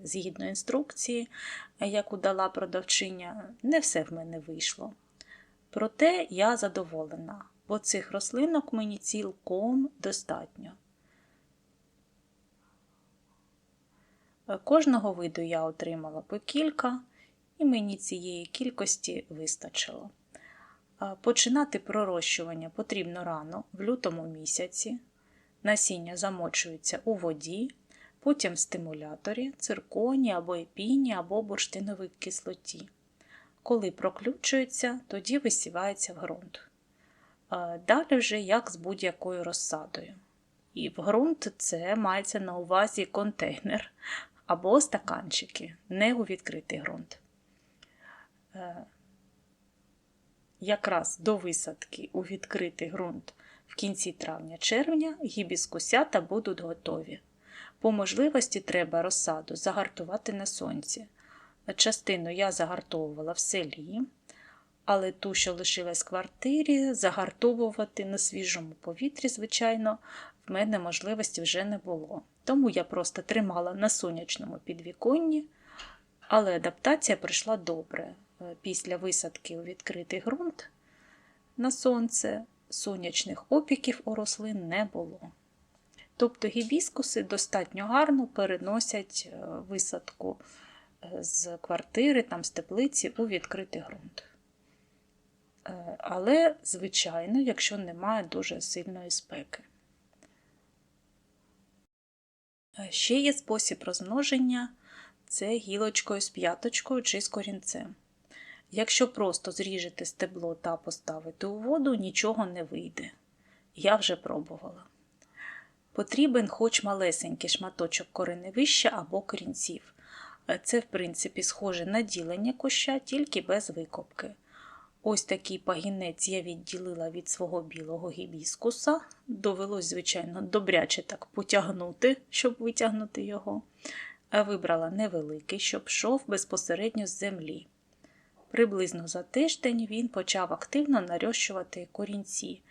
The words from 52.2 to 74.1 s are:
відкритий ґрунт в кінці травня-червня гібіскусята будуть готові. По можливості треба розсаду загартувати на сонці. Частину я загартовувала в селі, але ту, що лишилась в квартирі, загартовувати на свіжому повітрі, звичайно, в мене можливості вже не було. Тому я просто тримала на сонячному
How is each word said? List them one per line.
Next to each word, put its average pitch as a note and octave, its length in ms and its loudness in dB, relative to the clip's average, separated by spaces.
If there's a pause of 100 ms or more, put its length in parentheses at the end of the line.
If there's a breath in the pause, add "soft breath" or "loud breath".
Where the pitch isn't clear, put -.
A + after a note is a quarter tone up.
відкритий F3 720 -4
ґрунт F3 440 -6 (320 loud breath)
в - 80 -20
кінці F#3+ 380 -2
травня-червня C4 1120 0
гібіскусята G3 960 2
будуть F#3+ 400 -2
готові. E3 600 -6 (600 loud breath)
По A3 120 6
можливості G#3+ 680 4
треба E3+ 420 2
розсаду E3 540 -2
загартувати F#3+ 760 -2
на G3 140 -4
сонці. - 600 -6 (680 loud breath)
Частину F#3 540 2
я F#3+ 220 2
загартовувала D#3+ 800 -4
в E3+ 60 -4
селі, F3 640 -2 (840 loud breath)
але F#3+ 280 2
ту, F#3+ 220 -4
що F#3 200 2
лишилась F3 500 -2
в - 40 -20
квартирі, C4+ 840 2
загартовувати G#3 1080 2
на G3 140 -2
свіжому F3+ 640 -2
повітрі, B3+ 480 -2
звичайно, A3 680 0 (500 loud breath)
в F#3+ 40 -6
мене G#3 260 2
можливості F#3 640 -4
вже F3 220 2
не G#3 140 -2
було. E3 440 -6 (220)
Тому C4 260 6
я F3+ 140 2
просто - 380 -2
тримала F3+ 520 0
на G#3 140 2
сонячному E3+ 760 -2